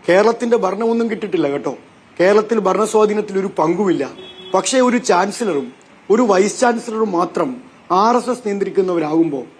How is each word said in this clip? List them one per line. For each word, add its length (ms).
കേരളത്തിന്റെ 480
ഭരണമൊന്നും 540
കിട്ടിയിട്ടില്ല 380
കേട്ടോ, 280
കേരളത്തിൽ 380
ഭരണസ്വാധീനത്തിൽ 800
ഒരു 200
പങ്കുമില്ല. 520
പക്ഷേ 260
ഒരു 160
ചാൻസലറും 760
ഒരു 120
വൈസ് 380
ചാൻസലറും 520
മാത്രം 440
ആർ 260
എസ് 140
എസ് 160
നിയന്ത്രിക്കുന്നവരാകുമ്പോൾ 960